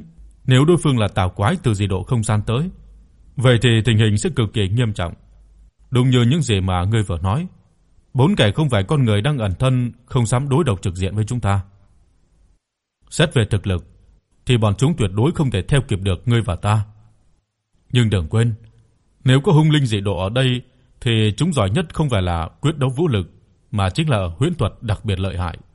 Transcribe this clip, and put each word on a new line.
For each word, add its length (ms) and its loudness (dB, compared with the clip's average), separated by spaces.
nếu 200 6
đối 120 4
phương 220 2
là 80 2
tà 200 0
quái 360 -2
từ 100 2
dị 140 -2
độ 160 -4
không 200 -2
gian 240 0
tới, 220 -2
vậy 260 4
thì 80 4
tình 120 2
hình 200 4
sẽ 180 -2
cực 180 -2
kỳ 160 -2
nghiêm 240 -2
trọng. 200 -6
Đúng 200 2
như 120 4
những 200 2
gì 200 0
mà 220 0
ngươi 200 0
vừa 140 -6
nói, 300 -4
bốn 220 2
kẻ 200 4
không 140 0
phải 140 0
con 200 0
người 180 2
đang 160 -2
ẩn 220 -4
thân 320 0
không 200 0
dám 240 -2
đối 140 0
đầu 180 -2
trực 140 -4
diện 200 -4
với 100 -2
chúng 140 -6
ta. 240 0
Xét 240 -2
về 160 2
thực 180 -2
lực, 180 -4
thì 120 2
bọn 180 2
chúng 220 0
tuyệt 160 -2
đối 180 0
không 200 -2
thể 100 -2
theo 260 0
kịp 140 -2
được 260 -2
ngươi 140 2
và 140 -4
ta. 300 0
Nhưng 180 2
đừng 180 -2
quên, 260 0
nếu 180 4
có 100 0
hung 200 4
linh 140 2
dị 160 -2
độ 160 -4
ở 120 -2
đây, 320 0
thì 360 2
chúng 160 0
giỏi 160 2
nhất 240 -2
không 160 -2
phải 120 0
là 280 -2
quyết 160 -2
đấu 120 0
vũ 180 -2
lực, 200 -2
mà 180 -2
chính 200 -4
là 180 0
huyễn 180 0
thuật 260 -2
đặc 240 -6
biệt 140 -2
lợi 180 -6
hại. 200 -6